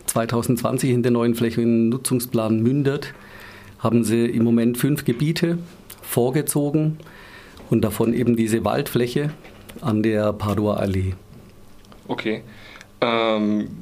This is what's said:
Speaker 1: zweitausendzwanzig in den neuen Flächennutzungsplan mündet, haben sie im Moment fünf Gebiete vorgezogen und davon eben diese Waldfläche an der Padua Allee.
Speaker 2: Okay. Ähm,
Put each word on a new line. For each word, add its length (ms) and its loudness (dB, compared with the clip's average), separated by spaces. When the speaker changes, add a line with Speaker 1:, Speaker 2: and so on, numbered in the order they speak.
Speaker 1:
zweitausendzwanzig 840 0
in 140 2
den 100 2
neuen 220 2
Flächennutzungsplan 1300 0
mündet, 520 0
haben 240 2
sie 220 2
im 180 2
Moment 340 4
fünf 280 0
Gebiete 540 0
vorgezogen 960 0
und 120 2
davon 320 2
eben 220 2
diese 300 0
Waldfläche 680 0
an 220 0
der 300 2
Padua 420 0
Allee. 380 -2
Speaker 2:
Okay. 340 -4
Ähm, 680 0